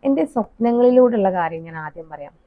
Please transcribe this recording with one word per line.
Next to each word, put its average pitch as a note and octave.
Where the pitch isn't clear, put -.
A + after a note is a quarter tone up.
എൻ്റെ C#4
സ്വപ്നങ്ങളിലൂടെയുള്ള A#3+
കാര്യം E3
ഞാൻ E3
ആദ്യം D#3
പറയാം. D3